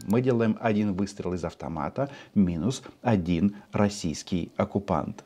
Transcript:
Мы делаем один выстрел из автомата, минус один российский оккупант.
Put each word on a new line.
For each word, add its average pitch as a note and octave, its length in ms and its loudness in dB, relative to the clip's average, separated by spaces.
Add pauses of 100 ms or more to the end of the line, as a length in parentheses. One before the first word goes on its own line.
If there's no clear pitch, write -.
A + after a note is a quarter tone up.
Мы A2+ 140 4
делаем A#2 400 2
один G#2+ 320 2
выстрел F#2 400 -4
из E2+ 100 -4
автомата, D#2+ 640 -4 (260)
минус F2+ 480 2 (180)
один F2+ 540 2 (180)
российский F#2 840 -2
оккупант. - 720 -2